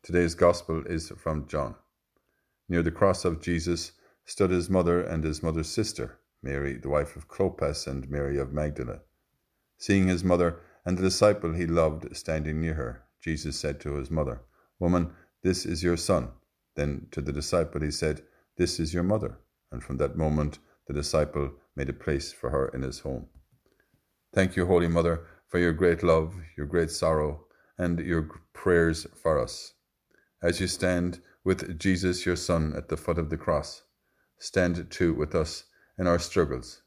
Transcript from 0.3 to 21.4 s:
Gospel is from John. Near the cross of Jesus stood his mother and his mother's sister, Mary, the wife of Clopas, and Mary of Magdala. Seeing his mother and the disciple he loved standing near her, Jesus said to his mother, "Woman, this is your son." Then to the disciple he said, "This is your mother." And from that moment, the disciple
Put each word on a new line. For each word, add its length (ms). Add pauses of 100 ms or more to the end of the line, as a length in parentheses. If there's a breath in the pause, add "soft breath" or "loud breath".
Gospel 540
is 220
from 380
John. 280 (920)
Near 140
the 80
cross 360
of 160
Jesus 500 (340 soft breath)
stood 240
his 220
mother 320
and 200
his 200
mother's 260
sister, 480 (240)
Mary, 380
the 100
wife 260
of 120
Clopas, 580
and 240
Mary 300
of 120
Magdala. 520 (720)
Seeing 320
his 160
mother 380 (240 loud breath)
and 120
the 40
disciple 500
he 140
loved 500
standing 460
near 140
her, 280 (160)
Jesus 400
said 220
to 140
his 140
mother, 300 (400 soft breath)
"Woman, 340 (280 loud breath)
this 240
is 180
your 140
son." 340 (440)
Then 360
to 100
the 120
disciple 480
he 100
said, 320 (320 soft breath)
"This 240
is 140
your 100
mother." 360 (320)
And 120
from 140
that 180
moment, 440 (260 soft breath)
the 80
disciple 680 (160 soft breath)